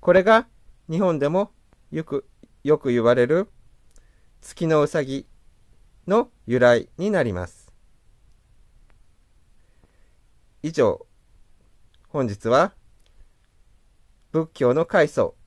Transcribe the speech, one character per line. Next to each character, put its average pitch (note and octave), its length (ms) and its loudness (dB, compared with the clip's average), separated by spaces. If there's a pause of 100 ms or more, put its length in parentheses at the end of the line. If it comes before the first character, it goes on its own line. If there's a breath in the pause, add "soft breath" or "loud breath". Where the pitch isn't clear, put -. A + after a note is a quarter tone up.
こ F3 140 2
れ F#3 100 4
が A3 240 2 (420)
日 D#3+ 80 -6
本 F3 220 -2
で C#3 80 0
も F#3+ 240 -4 (400)
よ D#3 100 -8
く、 C#3 260 -10 (360)
よ D3+ 140 2
く C#3 100 -6
言 A#2+ 160 0
わ A#2+ 100 6
れ B2 140 2
る F3 200 -2 (920)
月 - 260 -8
の D#3 160 2
ウ D3 60 0
サ D#3 160 -4
ギ C3+ 240 -10 (800)
の G#3 200 0 (200)
由 A#2+ 100 -2
来 A#2+ 300 4 (100)
に G3+ 140 -4
な F3+ 100 -2
り A#2 100 -4
ま F2+ 140 -8
す。 - 260 -20 (3000)
以 D#3+ 80 -8
上、 B2 340 -2 (1000)
本 C#3 180 -6
日 G2+ 220 -8
は D3+ 240 0 (1600)
仏 D#3+ 220 -4
教 B2 200 0
の D#3+ 120 -2
開 E3+ 200 2
祖 A2+ 300 -4 (100)